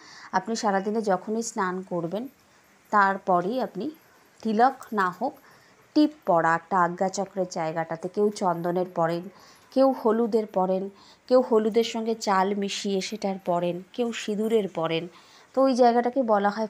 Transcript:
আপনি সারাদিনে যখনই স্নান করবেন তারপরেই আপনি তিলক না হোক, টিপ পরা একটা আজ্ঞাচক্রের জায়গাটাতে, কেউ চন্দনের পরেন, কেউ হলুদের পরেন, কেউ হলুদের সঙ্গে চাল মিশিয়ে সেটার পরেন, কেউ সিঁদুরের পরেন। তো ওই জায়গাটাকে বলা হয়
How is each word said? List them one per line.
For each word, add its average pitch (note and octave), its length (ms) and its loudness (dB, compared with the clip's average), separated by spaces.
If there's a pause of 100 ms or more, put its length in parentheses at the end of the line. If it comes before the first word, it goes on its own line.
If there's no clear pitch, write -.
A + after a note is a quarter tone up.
(320)
আপনি A3+ 240 -2
সারাদিনে G#3 460 -2
যখনই G#3+ 420 -2
স্নান F#3 380 -4
করবেন F#3 460 -6 (640)
তারপরেই G3 720 2
আপনি G#3 300 -6 (500)
তিলক A3+ 320 2 (200)
না G3 160 0 (120)
হোক, C4 120 -4 (600)
টিপ D4+ 180 4 (140)
পরা E3 300 4
একটা F3+ 220 -2
আজ্ঞাচক্রের F#3 720 0
জায়গাটাতে, E3 560 -6
কেউ G#3 220 0
চন্দনের F3 560 -2 (100)
পরেন, E3+ 340 -2 (420)
কেউ C4+ 200 4
হলুদের A3+ 540 0
পরেন, F#3+ 440 -2 (380)
কেউ B3+ 140 6
হলুদের A3 420 2
সঙ্গে A3+ 320 -4
চাল G3+ 400 0
মিশিয়ে G3 460 -4
সেটার G3 440 -6
পরেন, F3 360 -2 (120)
কেউ A#3 200 -4
সিঁদুরের G#3+ 540 -2
পরেন। E3 400 -2 (460)
তো B3+ 80 2
ওই C4+ 140 4
জায়গাটাকে A#3+ 480 4
বলা G3+ 260 2
হয় A3 200 -6